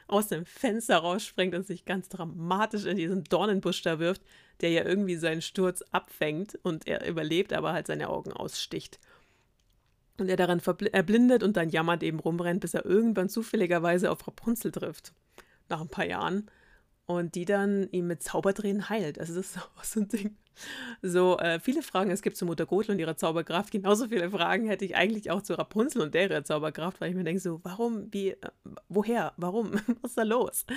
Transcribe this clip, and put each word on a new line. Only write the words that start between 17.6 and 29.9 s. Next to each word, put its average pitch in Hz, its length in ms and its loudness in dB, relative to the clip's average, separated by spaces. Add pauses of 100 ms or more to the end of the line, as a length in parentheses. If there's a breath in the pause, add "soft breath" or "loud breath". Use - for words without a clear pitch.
ihn 175 160 0
mit 170 160 -4
Zaubertränen 196 680 0
heilt. 208 280 -2
Also 165 160 -8
das 185 220 -6
ist - 20 -10
<laughs> - 200 -16
auch - 60 -16
so - 160 -2
ein 202 80 0
Ding. 214 280 -4 (680 loud breath)
So, 180 360 4
äh, 165 220 0
viele 269 220 0
Fragen 190 280 0
es 180 100 0
gibt - 160 -2
zu - 80 -4
Mutter 165 220 -2
Gothel 202 260 0
und 196 60 0
ihrer 160 180 -2
Zauberkraft. 165 540 0
Genauso 208 380 2
viele 185 220 0
Fragen 185 360 2
hätte 202 180 -2
ich 180 120 -4
eigentlich 214 340 2
auch 196 100 0
zu 185 140 -4
Rapunzel 214 480 0
und 151 120 -2
der 185 160 4
ihrer 151 140 0
Zauberkraft, 156 560 -4
weil 165 100 -2
ich 180 60 -4
mir 185 80 -2
denke 170 160 0
so, 170 220 -6
warum, 208 500 -4
wie, 196 180 0
äh, - 200 -10 (380)
woher, 208 480 0
warum, 185 360 -2
<laughs> 208 300 -2